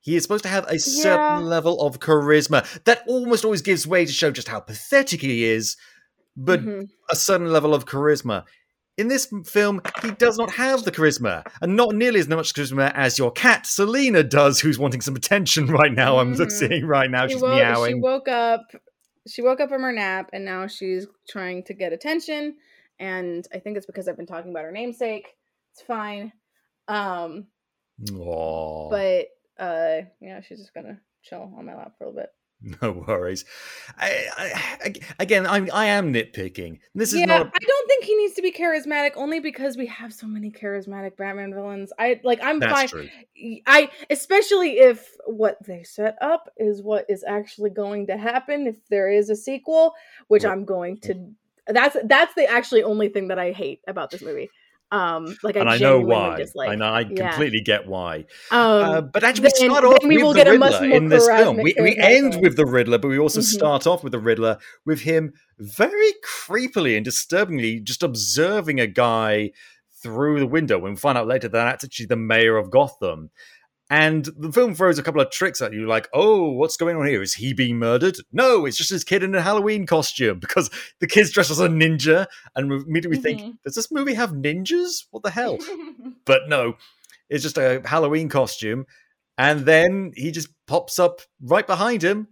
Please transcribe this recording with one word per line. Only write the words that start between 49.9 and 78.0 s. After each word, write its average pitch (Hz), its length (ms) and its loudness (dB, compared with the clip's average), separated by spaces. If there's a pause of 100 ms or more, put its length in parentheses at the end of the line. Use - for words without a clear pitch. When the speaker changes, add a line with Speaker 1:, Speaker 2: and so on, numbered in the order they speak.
Speaker 2:
which 208 160 4
Speaker 1:
Right. 202 80 0
Speaker 2:
I'm 196 140 -6
going 180 340 -6
to, 180 320 -10 (340)
that's, 240 380 2
that's 277 300 4
the 311 160 2
actually 240 320 2
only 214 260 -2
thing 196 200 -6
that 185 100 -4
I 180 140 -4
hate 180 360 -10
about 185 220 -10
this - 100 -14
movie. 139 300 -10 (420)
Um, 170 520 -4
like, 208 120 -2
I 202 40 0
Speaker 1:
And - 80 2
I 113 60 6
know 131 260 6
Speaker 2:
genuinely 110 300 2
Speaker 1:
why. 82 60 -6
Speaker 2:
dislike. 80 340 -6
Speaker 1:
I 104 40 -2
know, 107 120 -2
I 110 160 0
Speaker 2:
Yeah. - 280 -4
Speaker 1:
completely 135 300 -2
get 104 260 0
why. 87 380 -8 (260)
Speaker 2:
Um, 240 100 4
Speaker 1:
Uh, 202 420 4
but 151 200 -2
actually, 220 220 2
we 277 60 10 (100)
Speaker 2:
then, 254 100 4
Speaker 1:
start 277 140 4
Speaker 2:
then 254 80 10
Speaker 1:
off 277 100 10
Speaker 2:
we 302 140 6
Speaker 1:
with 302 80 6
Speaker 2:
will 294 80 6
Speaker 1:
the 285 80 6
Speaker 2:
get 277 80 10
a - 20 8
Speaker 1:
Riddler 269 200 8
Speaker 2:
much 277 120 2
more 269 140 2
Speaker 1:
in 156 140 4
this 165 180 8
film. 220 300 6
Speaker 2:
charismatic, - 40 0
Speaker 1:
We, 165 160 2
we 220 160 4
Speaker 2:
charismatic 208 80 0
Speaker 1:
end 247 300 8
Speaker 2:
villain. 180 100 -4
Speaker 1:
with 160 140 4
the 147 100 4
Riddler, 120 320 4
but 123 80 0
we 135 140 0
also 151 180 2
Speaker 2:
Mm-hmm. 214 180 0
Speaker 1:
start 151 300 2
off 175 160 2
with 135 80 -8
the 120 80 -4
Riddler 113 400 2 (260)
with 151 180 -2
him 160 300 0 (280)
very 359 500 2 (160)
creepily 202 720 -2
and 107 80 -2
disturbingly 131 720 -2
just 110 240 -8
observing 156 800 -2
a 113 80 0
guy 107 640 0 (500)
through 143 380 -2
the 135 80 0
window. 139 320 0
When 98 140 -8
we 98 40 -14
find 139 180 0
out 113 120 -2
later 120 180 -2
that 113 200 0
that's 131 180 -4
actually 120 220 -14
the 120 100 0
mayor 113 400 2
of 101 160 -4
Gotham. 95 580 0 (600)
And 156 360 2 (100)
the 151 140 -8
film 226 240 2
throws 175 240 2
a - 20 -8
couple 151 180 0
of 135 120 2
tricks - 280 -4
at 110 120 -6
you, 110 160 -8
like, 113 260 0
"Oh, 185 380 4
what's 147 240 0
going 170 200 0
on 143 120 0
here? 110 140 0
Is 98 120 -4
he 123 180 -6
being 120 240 0
murdered?" 127 420 0 (120)